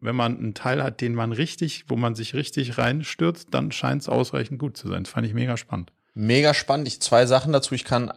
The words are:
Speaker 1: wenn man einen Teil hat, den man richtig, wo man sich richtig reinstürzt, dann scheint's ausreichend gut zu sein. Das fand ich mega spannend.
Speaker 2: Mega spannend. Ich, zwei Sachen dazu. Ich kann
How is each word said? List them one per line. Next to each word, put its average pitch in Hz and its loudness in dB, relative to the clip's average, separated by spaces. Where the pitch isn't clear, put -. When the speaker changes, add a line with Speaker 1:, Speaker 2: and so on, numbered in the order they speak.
Speaker 1:
wenn 117 -2
man 120 2
einen 110 -4
Teil 135 0
hat, 127 -4
den 117 -2
man 117 0
richtig, 151 -4
wo 127 -2
man 117 0
sich 113 -8
richtig 131 -4
reinstürzt, 156 0
dann 131 0
scheint's 135 -2
ausreichend 127 -2
gut 135 -6
zu - -10
sein. 92 -4
Das - -12
fand 117 0
ich 110 -4
mega 120 -2
spannend. - -8
Speaker 2:
Mega 127 4
spannend. 139 0
Ich, - -8
zwei 123 6
Sachen 131 4
dazu. 135 2
Ich 123 -4
kann 120 0